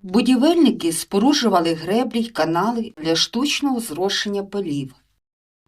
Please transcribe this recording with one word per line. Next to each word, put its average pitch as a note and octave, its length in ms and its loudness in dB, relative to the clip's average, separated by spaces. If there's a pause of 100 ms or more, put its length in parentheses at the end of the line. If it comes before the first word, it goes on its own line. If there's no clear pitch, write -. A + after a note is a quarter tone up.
Будівельники B3 880 2
споруджували G3+ 800 2
греблі G#3+ 460 -2
й A3+ 100 -4
канали F#3+ 680 -2
для E3 180 -2
штучного C4+ 640 -2
зрошення G3+ 640 -4
полів. D#3 520 -6 (720)